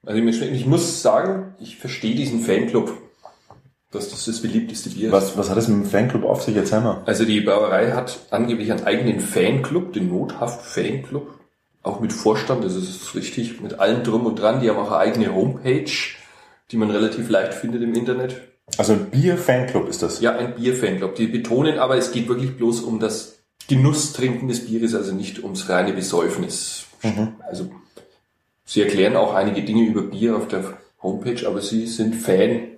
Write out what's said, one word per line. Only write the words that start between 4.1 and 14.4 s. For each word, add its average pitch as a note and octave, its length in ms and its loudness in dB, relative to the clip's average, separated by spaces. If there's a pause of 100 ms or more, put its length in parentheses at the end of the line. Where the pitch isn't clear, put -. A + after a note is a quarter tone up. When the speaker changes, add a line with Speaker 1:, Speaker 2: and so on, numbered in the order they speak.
Speaker 1:
das - 160 -8
das A2+ 160 -6
beliebteste - 480 -2
Bier G2 180 -4
ist. G2 40 2
Speaker 2:
Was, G2 260 4
was F#2 100 0
hat F#2+ 80 2
es A2+ 120 2
mit G#2 160 4
dem - 60 -4
Fanclub G#2+ 340 2
auf - 180 2
sich? A2 140 -2
Erzähl G#2+ 260 2
mal. G#2+ 240 0
Speaker 1:
Also A2 180 2
die G#2+ 160 2
Brauerei G#2 520 2
hat - 260 -4 (120)
angeblich A2 400 0
einen - 140 -2
eigenen G#2 360 2
Fanclub, C#3+ 760 0
den F#2+ 140 0
Nothaft-Fanclub, - 1200 -4 (500)
auch - 180 -6
mit G2+ 120 -2
Vorstand, - 520 0
das F#2 100 -2
ist - 400 -8
richtig, - 480 -6
mit - 160 -8
allem A2 240 2
drum A2+ 240 2
und G#2 100 -2
dran. A2+ 240 2